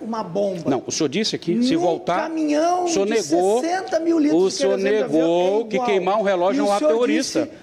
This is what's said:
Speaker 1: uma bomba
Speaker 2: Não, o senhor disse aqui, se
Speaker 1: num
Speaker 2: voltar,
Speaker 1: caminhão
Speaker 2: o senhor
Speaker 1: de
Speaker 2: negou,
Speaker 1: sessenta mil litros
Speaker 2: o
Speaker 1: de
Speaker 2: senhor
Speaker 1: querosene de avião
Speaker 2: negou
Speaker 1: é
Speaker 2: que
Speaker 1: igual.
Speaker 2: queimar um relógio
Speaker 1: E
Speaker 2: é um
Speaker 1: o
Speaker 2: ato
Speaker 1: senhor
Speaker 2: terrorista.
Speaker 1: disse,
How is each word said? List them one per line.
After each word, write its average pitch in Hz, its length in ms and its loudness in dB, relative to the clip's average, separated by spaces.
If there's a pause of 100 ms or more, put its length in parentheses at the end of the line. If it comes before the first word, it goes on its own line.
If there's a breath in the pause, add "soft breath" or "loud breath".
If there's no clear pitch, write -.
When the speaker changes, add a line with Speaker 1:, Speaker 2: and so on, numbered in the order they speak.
Speaker 1:
uma 226 240 -6
bomba 185 440 -4
Speaker 2:
Não, 131 160 -2
o - 60 -8
senhor 156 180 -2
disse 185 280 -2
aqui, 214 260 -2
se 254 140 2
Speaker 1:
num 165 40 -2
Speaker 2:
voltar, 311 420 0
Speaker 1:
caminhão 320 640 0
Speaker 2:
o - 20 -2
senhor 311 180 0
Speaker 1:
de 214 60 -2
Speaker 2:
negou, 220 480 2
Speaker 1:
sessenta 349 400 -2
mil 330 180 2
litros 311 240 2
Speaker 2:
o 381 60 2
Speaker 1:
de - 60 -4
Speaker 2:
senhor 277 220 0
Speaker 1:
querosene 139 220 0
de 131 60 0
avião 160 240 2
Speaker 2:
negou 180 320 2
Speaker 1:
é 233 80 -2
Speaker 2:
que 214 80 -4
Speaker 1:
igual. 254 120 0
Speaker 2:
queimar 190 300 2
um 220 40 0
relógio 196 380 2
Speaker 1:
E - 0 -
Speaker 2:
é 294 40 2
um - 20 2
Speaker 1:
o - 60 2
Speaker 2:
ato 202 80 2
Speaker 1:
senhor 302 140 4
Speaker 2:
terrorista. 247 480 0
Speaker 1:
disse, 285 100 -8 (100)